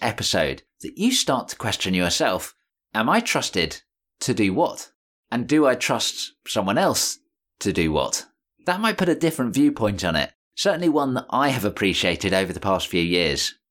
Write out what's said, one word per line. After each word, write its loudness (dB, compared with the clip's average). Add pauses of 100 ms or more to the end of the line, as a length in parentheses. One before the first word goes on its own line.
episode, -2 (180)
that -12
you 2
start 0
to -12
question -4
yourself, 0 (400)
"Am 0
I 2
trusted -2 (400)
to 0
do 2
what? -2 (400)
And -4
do 4
I 4
trust -4 (140)
someone 0
else 0 (400)
to -2
do 0
what?" -2 (400)
That -2
might -2
put 2
a 2
different -2
viewpoint 2
on 0
it, -2 (220)
certainly 0
one 2
that -4
I 2
have -2
appreciated 0
over 2
the -10
past 0
few 0
years. 0 (180)